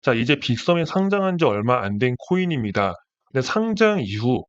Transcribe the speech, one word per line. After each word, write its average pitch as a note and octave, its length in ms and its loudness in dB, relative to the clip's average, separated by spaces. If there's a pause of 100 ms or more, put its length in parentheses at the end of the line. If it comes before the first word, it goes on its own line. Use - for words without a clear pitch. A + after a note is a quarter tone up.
자, C3 120 2
이제 B2 240 2
빅섬에 E3 460 0
상장한 F#3+ 540 0
지 E3 60 2
얼마 A#2 380 2
안 G2+ 160 -4
된 B2 160 0 (140)
코인입니다. A2 640 0 (380)
근데 C3 140 0
상장 G#3+ 540 0
이후 G#2+ 480 -2